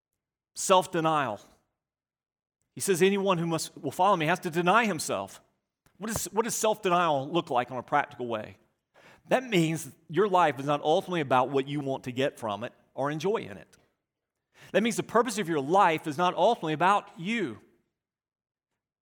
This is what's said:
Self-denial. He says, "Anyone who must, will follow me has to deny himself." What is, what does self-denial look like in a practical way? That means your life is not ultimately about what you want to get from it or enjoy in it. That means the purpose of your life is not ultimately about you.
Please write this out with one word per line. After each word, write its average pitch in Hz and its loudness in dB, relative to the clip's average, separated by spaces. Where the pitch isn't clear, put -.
Self-denial. 160 0
He 127 -12
says, 180 2
"Anyone 196 2
who 170 -2
must, - -4
will 147 -8
follow 190 4
me 156 -2
has 175 2
to 180 -8
deny 180 2
himself." 127 -4
What 202 -10
is, - -6
what 220 -2
does 233 -4
self-denial 175 0
look 170 -4
like 123 0
in 127 -8
a 120 -6
practical 123 -2
way? 107 -8
That 254 2
means 165 0
your 180 2
life 165 4
is 139 -6
not 147 0
ultimately 175 0
about 131 2
what 135 0
you 143 -4
want 135 -6
to 127 -8
get 131 -2
from 104 -6
it 123 -10
or 135 -4
enjoy 175 -4
in 104 -12
it. - -20
That 196 2
means 226 0
the 165 -2
purpose 220 0
of 180 -4
your 160 0
life 165 2
is 147 -6
not 180 0
ultimately 180 0
about 180 0
you. 175 -6